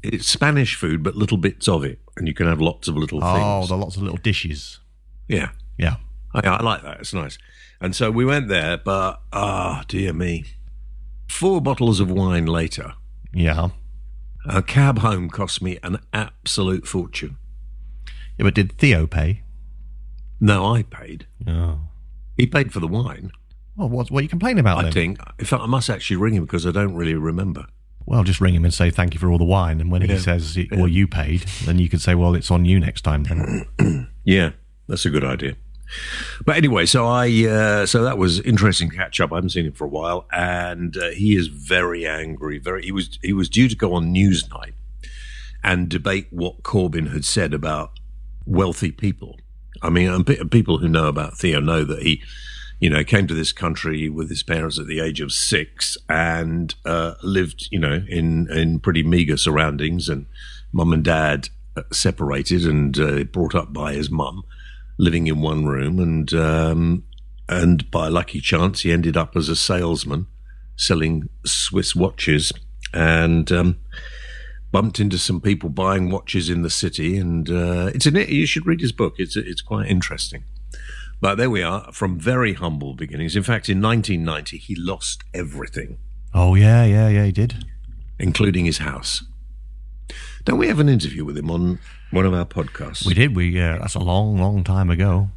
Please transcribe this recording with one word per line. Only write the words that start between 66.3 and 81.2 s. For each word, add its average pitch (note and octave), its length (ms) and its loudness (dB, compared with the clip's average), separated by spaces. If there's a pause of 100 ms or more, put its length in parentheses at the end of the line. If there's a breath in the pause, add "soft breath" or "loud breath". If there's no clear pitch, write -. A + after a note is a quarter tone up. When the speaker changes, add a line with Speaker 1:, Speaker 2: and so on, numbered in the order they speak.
Speaker 1:
um, D#2+ 720 2 (460)
and F2 400 4
by D#2+ 180 0
lucky E2 320 -2
chance F2 400 2
he F2 100 0
ended E2 240 2
up E2 220 0
as D#2 140 0
a D#2+ 60 0
salesman E2+ 720 0 (480 soft breath)
selling D#2+ 540 0 (160)
Swiss - 500 -2
watches, E2+ 560 2 (440)
and, E2 580 4
um, F2 260 2 (920 loud breath)
bumped G2+ 280 2
into G2 180 2
some - 220 -2
people G2 300 0
buying F#2 400 0
watches F#2 400 -2
in E2+ 120 0
the E2 80 -2
city, E2+ 480 -2
and, E2+ 320 -2
uh, F2 440 0
it's C3+ 120 2
an, D3 100 4
you D3+ 300 2
should E3+ 200 -2
read E3 140 2
his A#2+ 120 0
book. - 260 -2
It's, F#2 180 -4
it's F#2 260 -6
quite G#2 260 -4
interesting. - 560 -2 (760 loud breath)